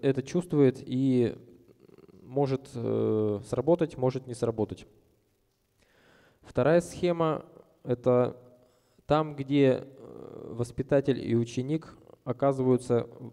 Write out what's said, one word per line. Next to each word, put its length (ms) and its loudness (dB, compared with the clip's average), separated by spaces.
это 200 0
чувствует 640 2
и 520 0
может, 500 -2
э, 720 -2
сработать, 500 0
может 320 -2
не 60 -12
сработать. 520 -4
Вторая 400 2
схема — 640 -2
это 520 2
там, 300 0
где, 500 2
э, 680 -18
воспитатель 680 0
и 100 2
ученик 640 -4
оказываются 840 2